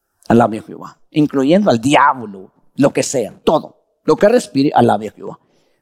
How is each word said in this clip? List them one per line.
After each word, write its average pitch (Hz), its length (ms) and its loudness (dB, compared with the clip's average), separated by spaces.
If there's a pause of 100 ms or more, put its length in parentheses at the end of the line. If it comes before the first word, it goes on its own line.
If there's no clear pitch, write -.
(280)
alabe 110 300 2
a - 40 -14
Jehová", - 380 -20 (100)
incluyendo 151 600 0
al 117 100 2
diablo, 127 720 -2 (240)
lo 135 160 2
que 135 100 -2
sea, 104 400 -6
todo. - 640 -4
Lo 156 120 2
que 202 120 2
respire, 147 460 0
alabe 110 340 0
a - 40 -14
Jehová. - 280 -18 (420)